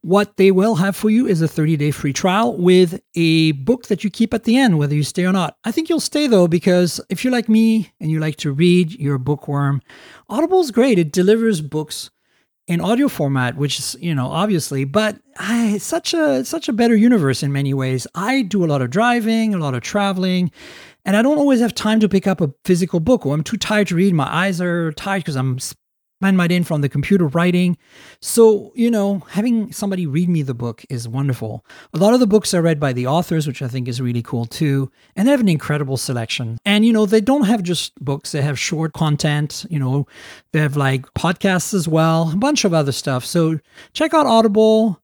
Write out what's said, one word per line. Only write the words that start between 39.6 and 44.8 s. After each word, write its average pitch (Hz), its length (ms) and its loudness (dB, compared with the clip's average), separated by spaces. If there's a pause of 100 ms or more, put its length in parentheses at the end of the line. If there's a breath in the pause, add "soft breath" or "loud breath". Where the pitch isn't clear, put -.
you 156 80 -4
know, 135 300 -2 (440 loud breath)
they 156 60 0
have, 147 180 0
like, 135 380 -2
podcasts 185 580 -2
as 185 140 -2
well, 165 460 0
a 170 40 -2
bunch 277 280 0
of 175 100 -2
other 147 160 0
stuff. 127 340 -6
So 160 360 -2 (320 loud breath)
check 311 200 -2
out 311 140 2
Audible. 220 760 2